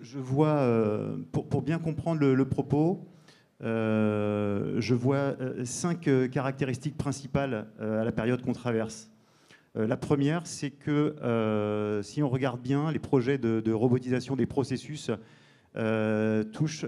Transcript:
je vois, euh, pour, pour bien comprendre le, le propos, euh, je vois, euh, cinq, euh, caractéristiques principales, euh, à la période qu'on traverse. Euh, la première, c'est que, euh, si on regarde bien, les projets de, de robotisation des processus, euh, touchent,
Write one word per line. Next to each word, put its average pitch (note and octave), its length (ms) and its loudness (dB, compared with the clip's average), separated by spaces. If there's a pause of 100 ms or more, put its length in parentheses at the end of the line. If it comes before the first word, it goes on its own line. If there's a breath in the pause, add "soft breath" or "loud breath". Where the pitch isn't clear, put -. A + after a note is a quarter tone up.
je B2+ 180 -12
vois, D3 400 2
euh, G#2+ 580 2 (140)
pour, - 180 -4
pour C#3 140 0
bien E3 160 -2
comprendre D#3+ 420 -2
le, C3+ 140 6
le C3+ 100 4
propos, C#3+ 580 0 (600 loud breath)
euh, G#2 1160 0
je G#2+ 140 2
vois, C3+ 480 2
euh, B2+ 240 -4
cinq, E3+ 420 -4
euh, C3 200 4
caractéristiques C3+ 680 -2
principales, C3+ 720 -2 (140)
euh, A2 200 0
à A2 40 0
la A#2 60 -2
période A#2+ 320 0
qu'on B2+ 100 -2
traverse. A2+ 560 -4 (680 soft breath)
Euh, A2 120 0
la B2+ 100 0
première, D3+ 480 0
c'est - 240 -6
que, D3 540 0
euh, G#2 800 0
si - 180 -4
on C#3+ 80 2
regarde B2+ 320 -2
bien, C#3+ 300 0
les D3+ 80 -2
projets C3+ 400 2
de, A2+ 200 2
de A2+ 140 2
robotisation B2+ 600 2
des B2 100 2
processus, C3 640 -4 (680 loud breath)
euh, A2 680 2
touchent, D3+ 440 -4